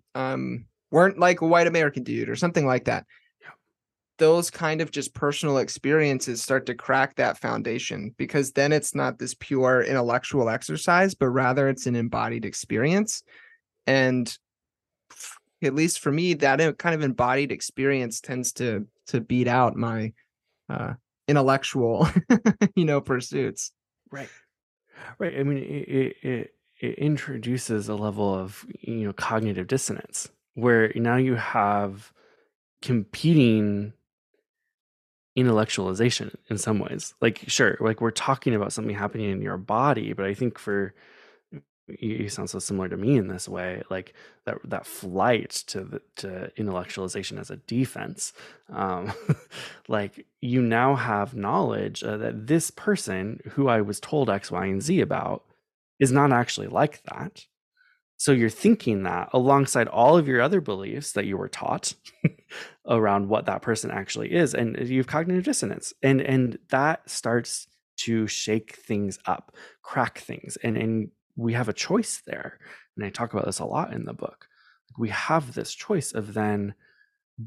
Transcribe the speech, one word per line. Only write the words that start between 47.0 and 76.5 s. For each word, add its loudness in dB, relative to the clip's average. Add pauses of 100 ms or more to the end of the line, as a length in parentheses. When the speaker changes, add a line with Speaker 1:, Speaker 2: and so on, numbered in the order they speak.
Speaker 2:
as -14
a -12
defense, -4 (400)
um, -4 (380)
<laughs> -16
like, -4 (140)
you 2
now 4
have -2
knowledge, -2
uh, -4
that -6
this 2
person -2 (100)
who 2
I 6
was -2
told 0
X, -2
Y, -4
and -2
Z 2
about -2 (560)
is 6
not 6
actually 0
like 0
that. -12 (720)
So 2
you're 6
thinking 4
that -2
alongside 4
all 8
of 4
your 4
other 2
beliefs -6
that 0
you -4
were -6
taught -6 (300)
<laughs> 2 (540)
around 2
what 0
that -2
person -2
actually -6
is, 4
and -2 (100)
you've 2
cognitive 0
dissonance, -4 (100)
and, 6
and 2 (120)
that 0
starts -4 (300)
to 0
shake -2
things -4
up, -6 (280)
crack -4
things, -12
and, 0
and -2 (280)
we 0
have 0
a -4
choice -2
there. -10 (360)
And -6
I -6
talk -6
about -2
this -4
a -6
lot -4
in -6
the -10
book. -12 (500)
We -2
have -2
this -8
choice -4
of -6
then, -2 (720)